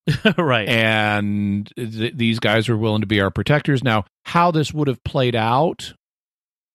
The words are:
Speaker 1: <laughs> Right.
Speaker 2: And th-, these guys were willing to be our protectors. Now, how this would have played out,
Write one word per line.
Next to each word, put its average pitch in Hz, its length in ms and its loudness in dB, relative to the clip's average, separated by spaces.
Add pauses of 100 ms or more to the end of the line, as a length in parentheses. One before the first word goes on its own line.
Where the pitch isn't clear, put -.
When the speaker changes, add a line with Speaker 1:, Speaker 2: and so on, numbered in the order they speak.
Speaker 1:
<laughs> 151 60 2 (240)
Right. 123 320 0
Speaker 2:
And 104 1080 0
th-, 110 400 -6
these 113 240 0
guys 110 280 2
were 117 80 0
willing 107 260 0
to 101 40 -2
be 104 140 2
our 98 100 2
protectors. 143 540 0
Now, 110 200 0 (200)
how 175 260 2
this 156 240 0
would 147 140 -2
have 123 160 -4
played 123 320 0
out, 127 580 -2 (800)